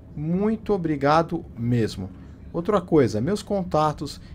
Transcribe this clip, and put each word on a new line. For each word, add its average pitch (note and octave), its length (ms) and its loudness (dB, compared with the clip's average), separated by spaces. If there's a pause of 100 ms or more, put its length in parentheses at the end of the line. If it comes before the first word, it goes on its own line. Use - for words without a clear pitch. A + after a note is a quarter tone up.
(160)
Muito G3 560 0
obrigado D#3 720 2 (140)
mesmo. A2+ 540 0 (420)
Outra F3+ 260 0
coisa, C#3+ 400 4
meus F3 220 -2
contatos D#3 800 -2 (140)